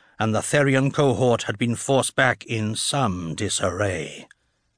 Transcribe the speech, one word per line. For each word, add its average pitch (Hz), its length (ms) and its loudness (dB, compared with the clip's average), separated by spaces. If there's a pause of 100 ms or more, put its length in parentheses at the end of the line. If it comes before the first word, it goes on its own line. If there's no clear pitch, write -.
(180)
and 110 160 0
the 107 60 2
Therian 139 540 2
cohort 123 500 2
had 113 140 -6
been 120 180 0
forced - 400 0
back 123 300 2
in 110 320 -4
some 90 580 -2
disarray. 92 920 -4 (520)